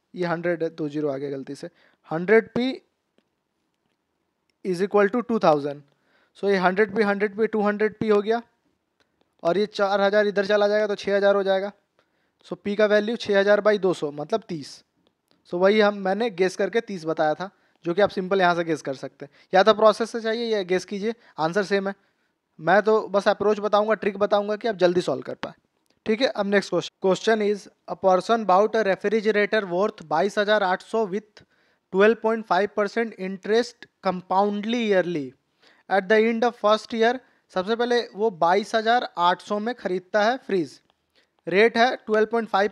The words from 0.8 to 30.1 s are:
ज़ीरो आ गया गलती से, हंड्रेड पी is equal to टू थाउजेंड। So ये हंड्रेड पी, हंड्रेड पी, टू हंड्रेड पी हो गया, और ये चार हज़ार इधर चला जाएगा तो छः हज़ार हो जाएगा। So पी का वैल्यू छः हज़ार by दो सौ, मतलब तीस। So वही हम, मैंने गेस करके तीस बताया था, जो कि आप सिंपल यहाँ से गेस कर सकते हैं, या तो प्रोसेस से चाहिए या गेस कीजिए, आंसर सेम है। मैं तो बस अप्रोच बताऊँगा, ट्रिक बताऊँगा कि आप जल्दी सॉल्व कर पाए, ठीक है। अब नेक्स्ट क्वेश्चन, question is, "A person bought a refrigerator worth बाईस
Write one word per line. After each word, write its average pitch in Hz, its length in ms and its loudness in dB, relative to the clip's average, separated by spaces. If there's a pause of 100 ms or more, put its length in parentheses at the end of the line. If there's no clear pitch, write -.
ज़ीरो 147 220 -4
आ 135 60 -6
गया 139 140 -8
गलती 139 240 -12
से, 170 160 -16 (400)
हंड्रेड 190 380 2
पी 254 340 -4 (1800)
is 185 180 -4
equal 202 260 2
to 240 140 -2
टू 226 160 -2
थाउजेंड। 147 440 0 (560)
So 196 120 0
ये 196 80 4
हंड्रेड 190 380 0
पी, 226 60 2
हंड्रेड 202 340 -2
पी, 220 100 0
टू 214 160 -2
हंड्रेड 208 360 -2
पी 226 100 -4
हो 208 140 4
गया, 220 180 -2 (1040)
और 175 160 2
ये 208 100 0
चार 202 320 0
हज़ार 202 260 2
इधर 196 200 0
चला 208 220 4
जाएगा 214 180 0
तो 202 80 -4
छः 196 220 -2
हज़ार 202 180 4
हो 202 80 0
जाएगा। 190 280 -2 (760)
So 180 100 -12
पी 202 200 -6
का 214 100 4
वैल्यू 208 300 0
छः 202 240 -2
हज़ार 208 200 4
by 208 200 2
दो 180 140 2
सौ, 147 180 -6
मतलब 151 360 -6
तीस। 156 340 -12 (720)
So 175 80 -4
वही 208 200 4
हम, 208 180 2
मैंने 202 340 -4
गेस 180 240 -2
करके 196 260 -2
तीस 190 240 -12
बताया 156 280 0
था, 185 160 -10 (340)
जो 170 100 -4
कि 202 80 0
आप 190 80 2
सिंपल 190 300 -2
यहाँ 175 140 4
से 170 100 -2
गेस 160 180 -4
कर 139 120 -8
सकते 135 300 -16
हैं, - 80 -20 (220)
या 185 80 6
तो 208 120 6
प्रोसेस 214 360 2
से 233 100 -8
चाहिए 226 260 -4
या 214 180 -2
गेस 180 200 -2
कीजिए, 208 300 -6 (240)
आंसर 175 260 -2
सेम 196 240 -2
है। 196 60 -6 (640)
मैं 170 240 4
तो 220 260 2
बस 196 200 0
अप्रोच 202 320 0
बताऊँगा, 208 340 0
ट्रिक 202 240 -4
बताऊँगा 208 380 0
कि 233 120 -6
आप 208 80 -4
जल्दी 180 240 2
सॉल्व 135 220 -4
कर 127 140 -12
पाए, - 160 -12 (540)
ठीक 214 160 -2
है। 262 60 2
अब 202 180 -4
नेक्स्ट 202 260 0
क्वेश्चन, - 320 -4
question 214 400 0
is, 202 240 -4 (200)
"A 180 160 -10
person 190 420 2
bought 202 300 4
a 220 100 0
refrigerator 202 840 0
worth 185 360 -2
बाईस 175 320 -2